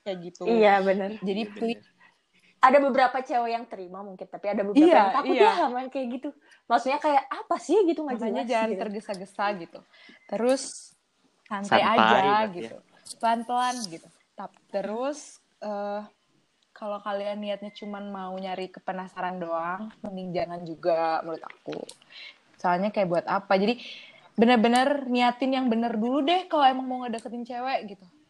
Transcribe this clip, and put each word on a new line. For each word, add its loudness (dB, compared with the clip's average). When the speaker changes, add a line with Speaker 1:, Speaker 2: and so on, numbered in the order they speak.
Speaker 1:
kayak -6
gitu. -14
Speaker 2:
Iya, 6
bener. 0
Speaker 1:
Jadi -2
Speaker 3:
Iya, -10
Speaker 1:
please. -6
Speaker 3:
bener. -20
Speaker 2:
Ada 6
beberapa 2
cewek -2
yang -6
terima -14
mungkin, -14
tapi -8
ada 0
beberapa 6
Speaker 1:
Iya, 8
Speaker 2:
yang 6
takut 0
Speaker 1:
iya. 8
Speaker 2:
ya 0
main -6
kayak -4
gitu. -8
Maksudnya 0
kayak, 2
apa -4
sih 2
gitu, 0
nggak -4
Speaker 1:
Makanya -4
Speaker 2:
jelas -4
Speaker 1:
jangan 0
Speaker 2:
gitu. -4
Speaker 1:
tergesa-gesa -8
gitu. -14
Terus 0
santai 0
Speaker 3:
Santai 4
Speaker 1:
aja 6
Speaker 3:
berarti 4
Speaker 1:
gitu. -10
Speaker 3:
ya. -20
Speaker 1:
Pelan-pelan -2
gitu. -16
Tap-, -16
terus, -4
eh, -6
kalau -8
kalian -6
niatnya -8
cuman -12
mau -10
nyari -8
kepenasaran -8
doang, -6
mending -10
jangan -4
juga 0
menurut -10
aku. -12
Soalnya 0
kayak 0
buat 0
apa? 0
Jadi 2
bener-bener 4
niatin 2
yang 0
bener 0
dulu 0
deh 0
kalau 2
emang 2
mau -6
ngedeketin -10
cewek -6
gitu. -20